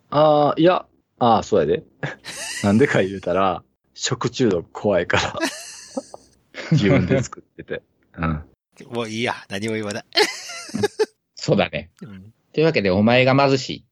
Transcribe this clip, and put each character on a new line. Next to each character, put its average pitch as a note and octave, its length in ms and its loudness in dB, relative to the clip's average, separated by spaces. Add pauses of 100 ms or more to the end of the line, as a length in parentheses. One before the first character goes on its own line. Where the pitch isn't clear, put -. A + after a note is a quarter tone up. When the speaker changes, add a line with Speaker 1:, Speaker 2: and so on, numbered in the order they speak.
(100)
Speaker 1:
あ D3 460 4
ー、 - 40 0
い D#3+ 40 4
や。 F3 200 4 (340)
あ A#2 200 4
ー、 - 40 -4
そ - 140 0
う F2+ 40 6
や D2+ 60 2
で。 E2 180 0 (400)
<laughs> - 400 -12
な G2+ 80 4
ん G#2+ 60 6
で C#3 80 4
か - 160 2
言 G2 140 -4
う F#2+ 60 -10
た F2+ 100 -2
ら、 F2+ 300 0 (320)
食 - 340 -4
中 A#2+ 220 0
毒 F2 220 -4
怖 G2+ 280 0
い F2+ 60 -2
か G2+ 100 0
ら。 - 220 -2 (680)
<laughs> - 680 -12
自 B2 160 2
分 F2+ 180 2
で B2+ 160 0
作 - 180 -12
っ - 160 -20
て - 60 -16
て。 - 200 -12 (360)
う E2 80 -4
ん。 D#2 180 -4 (460)
Speaker 2:
も A#2 120 -4
う A2+ 60 -8
い A2 120 -6
い - 20 -2
や。 A2+ 120 -2 (140)
何 G2+ 200 -6
も A2 60 -4
言 A2 100 -4
わ G2+ 80 -6
な A2 80 -8
い。 - 40 -14 (1300)
Speaker 3:
そ - 200 0
う - 20 2
だ F2 140 0
ね。 - 200 -10 (120)
Speaker 2:
う - 40 -20
ん。 G2 260 -20 (200)
Speaker 3:
と - 80 -2
い - 20 2
う D#3+ 40 4
わ D#3+ 60 2
け A2+ 100 0
で、 G2 80 2
お F#2+ 120 2
前 B2 220 4
が C3 100 4
貧 C#3 220 4
し F2 200 -6
い - 20 -10
っ - 140 -20